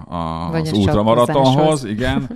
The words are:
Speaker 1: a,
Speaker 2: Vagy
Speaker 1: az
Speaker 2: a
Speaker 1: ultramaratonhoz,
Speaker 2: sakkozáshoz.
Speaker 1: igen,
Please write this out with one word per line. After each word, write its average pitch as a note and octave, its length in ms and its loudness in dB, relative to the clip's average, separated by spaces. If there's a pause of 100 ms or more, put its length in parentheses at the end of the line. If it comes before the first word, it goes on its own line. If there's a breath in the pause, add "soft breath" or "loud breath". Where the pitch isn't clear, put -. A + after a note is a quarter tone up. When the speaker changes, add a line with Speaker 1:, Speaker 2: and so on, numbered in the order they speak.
Speaker 1:
a, E2 440 -6
Speaker 2:
Vagy E3 160 -4
Speaker 1:
az D#3 60 -4
Speaker 2:
a - 40 -2
Speaker 1:
ultramaratonhoz, A2+ 760 2
Speaker 2:
sakkozáshoz. D3+ 320 2
Speaker 1:
igen, B2 500 -4